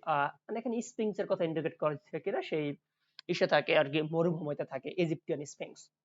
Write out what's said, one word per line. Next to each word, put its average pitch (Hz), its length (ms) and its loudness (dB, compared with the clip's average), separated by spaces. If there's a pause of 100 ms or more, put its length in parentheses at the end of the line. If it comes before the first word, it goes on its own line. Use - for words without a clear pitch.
আহ, 143 280 2
মানে - 260 -8
এখানে 233 220 -2
স্ফিংসের 214 460 -2
কথা 185 160 0
ইন্ডিকেট 160 340 -2
করছে 147 420 -2
কিনা, 196 220 -2
সেই 147 340 -2 (520)
ইসে 180 200 2
থাকে 156 300 4
আর 147 120 6
কি, 156 120 2
মরুভূমিতে 160 640 0
থাকে, 135 320 -10
ইজিপ্টিয়ান 151 480 -2
স্ফিংস। - 360 -14 (240)